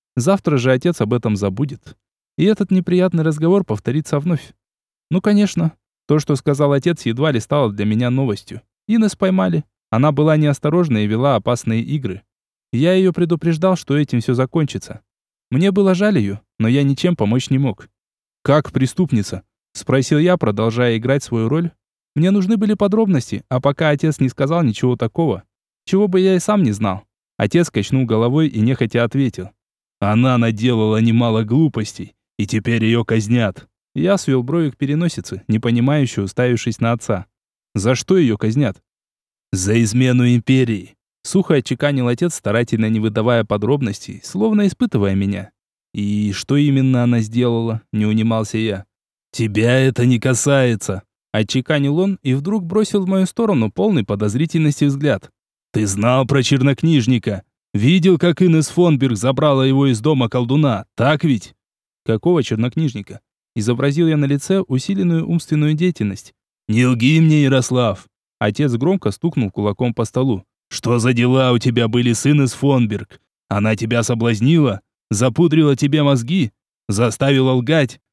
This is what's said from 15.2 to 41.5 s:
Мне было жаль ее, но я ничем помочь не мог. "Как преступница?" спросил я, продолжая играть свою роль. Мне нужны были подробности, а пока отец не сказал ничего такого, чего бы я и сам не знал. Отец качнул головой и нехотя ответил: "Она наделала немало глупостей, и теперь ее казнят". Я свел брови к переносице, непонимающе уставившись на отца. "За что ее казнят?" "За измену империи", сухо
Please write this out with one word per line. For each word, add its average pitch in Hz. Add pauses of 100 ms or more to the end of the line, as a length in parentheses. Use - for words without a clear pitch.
Мне 170
было 190
жаль 202
ее, 101 (180)
но 110
я 131
ничем 143
помочь 110
не 131
мог. 135 (560)
"Как 143
преступница?" 131 (300)
спросил 135
я, 175
продолжая 113
играть 127
свою 113
роль. 165 (440)
Мне 165
нужны 196
были 208
подробности, 202
а 127
пока 143
отец 147
не 131
сказал 151
ничего 123
такого, 113 (420)
чего 202
бы 185
я 190
и 180
сам 208
не 127
знал. 98 (340)
Отец 160
качнул 127
головой 120
и 123
нехотя 117
ответил: 113 (500)
"Она 120
наделала 113
немало 113
глупостей, 117 (220)
и 107
теперь 110
ее 117
казнят". 113 (280)
Я 185
свел 131
брови 147
к -
переносице, 147
непонимающе 120
уставившись 120
на 117
отца. 104 (480)
"За 107
что 190
ее 123
казнят?" 110 (720)
"За 98
измену 123
империи", 123 (280)
сухо 180